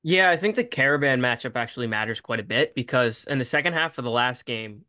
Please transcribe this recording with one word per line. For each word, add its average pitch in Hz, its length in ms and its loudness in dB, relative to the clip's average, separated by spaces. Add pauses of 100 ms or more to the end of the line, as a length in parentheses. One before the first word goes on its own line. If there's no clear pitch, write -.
Yeah, 185 220 6
I 175 80 6
think 208 180 0
the 240 100 0
Karaban 139 560 2
matchup 123 360 -2
actually 120 300 -4
matters 110 340 -4
quite 117 180 -4
a 107 40 -6
bit 110 320 0
because 123 500 0
in 143 140 -4
the 127 60 -2
second 156 280 0
half 160 240 -2
of 127 80 -8
the 120 60 -4
last 120 340 0
game, 110 440 -10